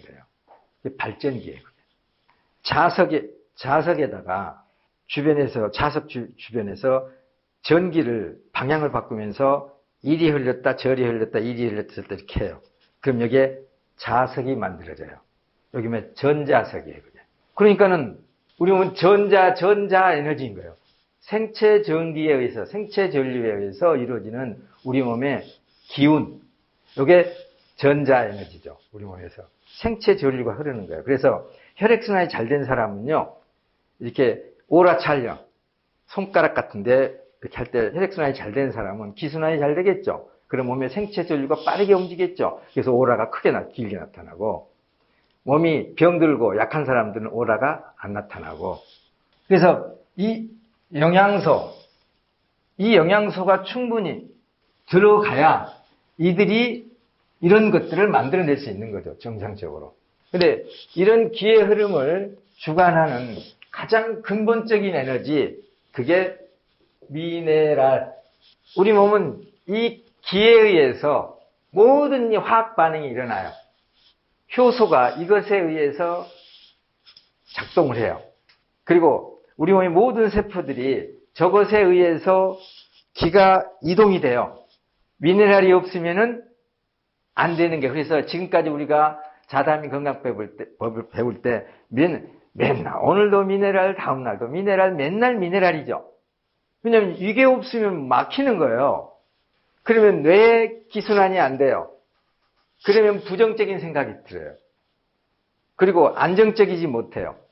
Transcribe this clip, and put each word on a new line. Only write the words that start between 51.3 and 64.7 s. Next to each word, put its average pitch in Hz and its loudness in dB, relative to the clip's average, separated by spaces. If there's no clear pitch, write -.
이 220 2
영양소가 190 2
충분히 226 -6
들어가야 156 4
이들이 208 0
이런 208 4
것들을 170 0
만들어낼 143 0
수 117 -12
있는 104 -12
거죠, 85 -12
정상적으로. 98 -14
근데 175 2
이런 220 4
기의 214 4
흐름을 202 0
주관하는 156 0
가장 220 -2
근본적인 214 -2